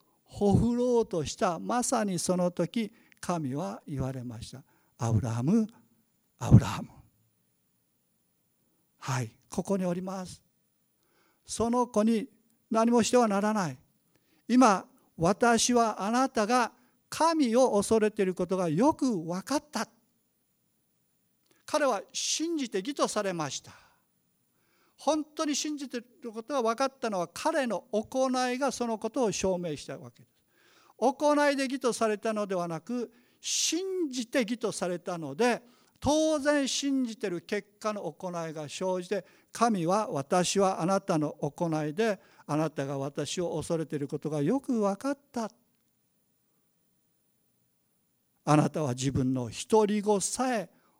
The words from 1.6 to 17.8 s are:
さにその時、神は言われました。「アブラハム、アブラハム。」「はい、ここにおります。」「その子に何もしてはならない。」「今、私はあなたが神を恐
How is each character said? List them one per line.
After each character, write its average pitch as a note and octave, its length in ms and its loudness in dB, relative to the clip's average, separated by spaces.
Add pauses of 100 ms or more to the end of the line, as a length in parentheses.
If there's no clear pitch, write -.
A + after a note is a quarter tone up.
さ A3+ 220 0
に F#3 120 -2
そ F3+ 200 0
の F3 140 0
時、 F#3 420 -4 (260)
神 D#3 360 -4
は G3 300 -6
言 C3+ 180 -6
わ C3 100 -4
れ B2+ 100 -10
ま A#2 180 -12
し - 100 -14
た。 B2+ 120 -18 (340)
「ア A#2 140 0
ブ A2 80 4
ラ A2 120 -2
ハ A#2 120 -4
ム、 G#3+ 240 2 (720)
ア A#2 100 -6
ブ - 100 12
ラ - 80 4
ハ - 140 -6
ム。」 - 80 -12 (2000)
「は B2+ 240 -4
い、 A2+ 120 -10 (140)
こ F3+ 140 -4
こ G3 120 -2
に F#3 100 -2
お F3 80 -2
り F#3 80 -4
ま F#3 240 -8
す。」 - 160 -18 (1040)
「そ A3+ 240 -2
の A#3+ 180 2
子 G#3+ 160 2
に A3 260 2 (400)
何 A3+ 200 4
も A#3+ 140 6
し - 80 -2
て B3 60 6
は A#3+ 100 6
な G3 140 0
ら G#3+ 100 2
な F#3+ 200 -2
い。」 C3 60 -12 (720)
「今、 A#3 400 6 (300)
私 A3+ 560 4
は A3+ 280 2
あ G3+ 100 -2
な C4 180 2
た G#3+ 180 0
が A#3+ 240 0 (380)
神 D4+ 480 2
を B3 160 6
恐 G#3+ 260 2